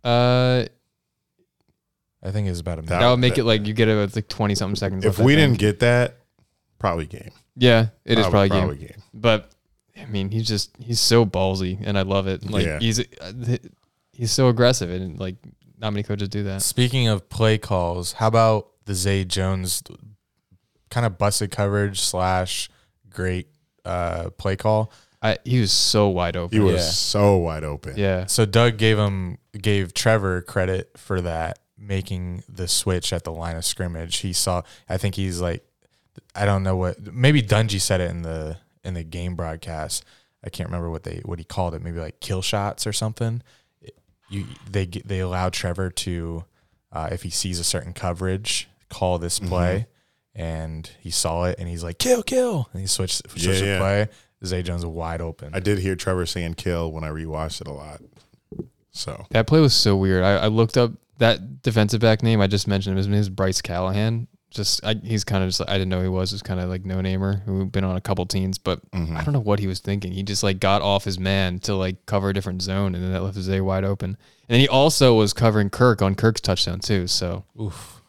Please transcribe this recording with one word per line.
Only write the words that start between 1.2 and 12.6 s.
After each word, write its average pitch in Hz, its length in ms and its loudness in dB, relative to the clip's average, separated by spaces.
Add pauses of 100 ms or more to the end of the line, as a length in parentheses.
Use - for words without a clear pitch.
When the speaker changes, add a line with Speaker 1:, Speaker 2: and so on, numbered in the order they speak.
Speaker 2:
I 95 60 -4
think 101 160 0
it 92 40 0
was 85 100 -2
about 85 180 -4
a 80 40 -10
minute. 80 80 -8
Speaker 3:
That 87 100 2
Speaker 1:
that 120 100 6
would 123 80 4
make 123 160 4
Speaker 3:
that 135 80 2
Speaker 1:
it, - 20 0
like, 110 220 2
you 107 80 -2
get 113 140 4
it 110 80 4
with, 101 180 0
like, 110 140 -4
twenty-something 101 480 0
seconds 98 280 -4
Speaker 3:
If 104 140 4
Speaker 1:
left, - 20 0
I 110 40 6
Speaker 3:
we 131 100 8
didn't 151 180 6
Speaker 1:
think. 98 80 2
Speaker 3:
get 104 200 2
that, 123 380 2 (600)
probably 85 280 -2
game. - 260 -16 (240)
Speaker 1:
Yeah, 117 320 6 (160)
it 113 140 2
is 101 80 4
Speaker 3:
Probably, 98 220 4
Speaker 1:
probably - 0 -
game. 95 200 2
Speaker 3:
probably 71 180 -6
game. - 160 -20 (100)
Speaker 1:
But, 110 380 0 (500)
I - 60 -16
mean, 101 240 -4
he's 110 160 -2
just, 104 320 -2
he's 117 220 -4
so 117 260 6
ballsy, 95 580 -2
and 101 140 0
I 95 40 2
love 98 260 0
it. - 200 -4
Like, 98 160 0